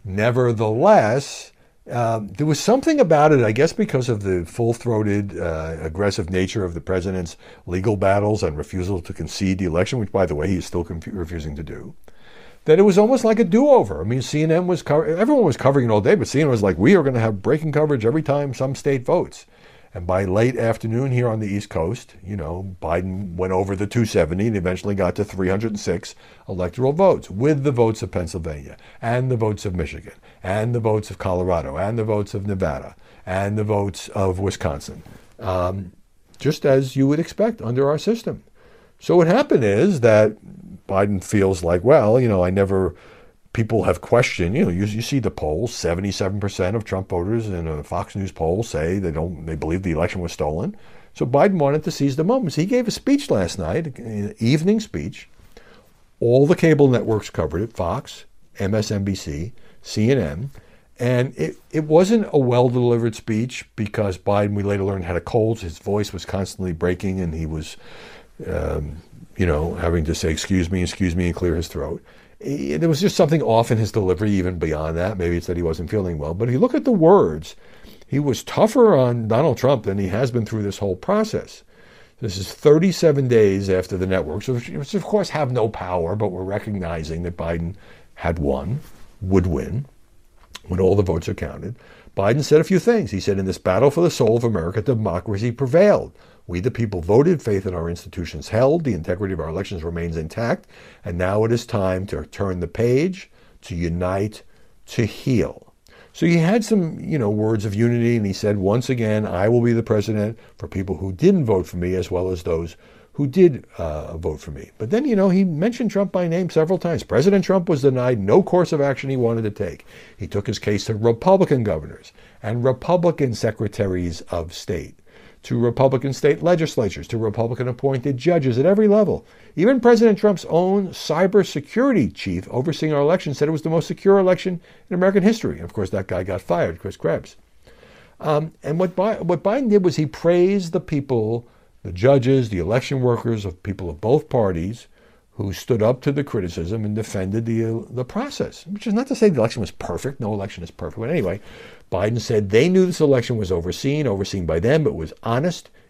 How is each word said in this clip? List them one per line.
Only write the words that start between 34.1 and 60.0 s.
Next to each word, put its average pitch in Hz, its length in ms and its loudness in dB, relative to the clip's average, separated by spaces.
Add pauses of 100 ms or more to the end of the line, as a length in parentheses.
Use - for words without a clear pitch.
Wisconsin, 92 640 -6 (360)
um, 92 540 -4 (460)
just - 260 -2
as 135 320 2
you 135 100 4
would 147 140 2
expect 220 400 -2
under 131 300 0
our 151 80 -2
system. 202 440 -4 (560)
So - 180 2
what 175 100 8
happened 190 380 4
is 127 360 2
that 110 380 6 (500)
Biden 95 340 0
feels 98 400 2
like, 87 220 0
"Well, 123 360 6
you 123 80 2
know, 95 160 4
I 92 60 2
never," 95 440 2 (600)
people 110 300 0
have - 180 0
questioned, 104 520 0
you - 100 2
know, 92 60 0
you, 90 140 -2
you 104 160 -4
see 139 180 -2
the 107 120 -2
polls, 82 420 -4
seventy-seven 95 680 -2
percent 98 360 -2
of 107 80 -4
Trump 95 240 -6
voters 107 400 -2
in 87 180 -4
a 76 160 -6
Fox 90 320 -6
News 98 180 -6
poll 87 300 -2
say 87 360 -2
they 90 120 -2
don't, 80 360 -6
they 80 100 -6
believe 80 260 -4
the 92 100 -2
election 87 280 -2
was 85 120 -8
stolen. 80 440 -6 (380)
So - 100 -4
Biden 165 340 2
wanted 147 260 0
to 165 60 -4
seize 139 260 -2
the 160 80 0
moment. 226 280 0
So 151 80 -2
he 170 60 0
gave 247 200 0
a 214 40 -2
speech - 400 -2
last 95 280 0
night, 123 400 -4
an 104 400 -6
evening 156 400 2
speech. - 500 -8 (920)
All 123 260 4
the 170 100 4
cable 151 320 6
networks 110 420 0
covered 80 320 -2
it, 117 120 -6
Fox, 95 520 -6 (320)
M 101 160 -2
S 107 160 -2
N 101 140 -2
B 98 100 -2
C, 80 380 -8 (280)
C 107 300 0